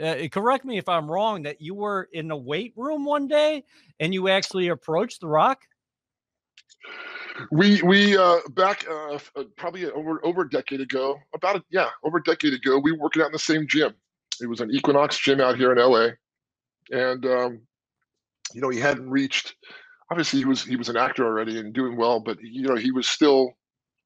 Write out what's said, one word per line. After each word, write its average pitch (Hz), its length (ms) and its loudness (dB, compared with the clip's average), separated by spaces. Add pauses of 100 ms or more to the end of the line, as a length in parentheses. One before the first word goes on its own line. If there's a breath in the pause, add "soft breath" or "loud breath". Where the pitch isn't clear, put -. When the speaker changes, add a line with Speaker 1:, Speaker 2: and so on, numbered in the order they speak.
Speaker 1:
uh, 160 280 -4
correct 254 360 -2
me 247 100 -6
if 185 120 -6
I'm 160 220 -2
wrong, 196 340 -2
that 147 180 -10
you 165 120 -12
were 202 380 -6
in 160 160 -8
the 156 80 -6
weight 147 400 -8
room 285 300 -6
one 285 220 -2
day 302 360 0 (340 soft breath)
and 160 140 -2
you 185 160 0
actually 190 400 0
approached 170 520 -4
The 175 80 -10
Rock? 170 340 2 (1900 loud breath)
Speaker 2:
We, 196 320 6
we, 196 360 6
uh, 175 220 6 (100)
back, 190 400 0
uh, 151 240 -8
f-, - 200 -12
uh, 139 100 -8 (120)
probably 175 340 -8
over, 156 340 -6
over 175 180 0
a 143 80 -4
decade 139 320 -4
ago, 135 360 -4 (160)
about 185 220 -2
a, 180 140 -6
yeah, 160 180 0 (160)
over 160 140 0
a 156 40 -2
decade 156 300 0
ago, 131 260 2
we 147 140 2
were 160 60 -4
working 156 240 0
out 151 40 4
in 147 60 -4
the 156 60 -6
same 156 280 0
gym. 139 280 2 (480)
It 120 40 -8
was 117 140 -6
an 113 100 -4
Equinox 143 480 2
gym 139 220 2
out 127 160 2
here 127 160 4
in 123 60 4
L 123 180 8
A. 117 160 4 (800)
And, 127 340 -2
um, 123 360 0 (920)
you 120 80 -12
know, 131 80 -2
he 123 100 -2
hadn't 131 300 -2
reached, 135 460 -2 (560 loud breath)
obviously 156 300 0
he 131 40 -2
was, 131 180 0
he 127 140 -6
was 120 140 -6
an 117 80 -2
actor 127 260 0
already 113 340 -2
and 107 140 -10
doing 120 240 -2
well, 117 240 2
but, 110 220 -8
you 123 260 -6
know, 127 80 2
he 117 140 0
was 127 180 -2
still 135 460 4 (520)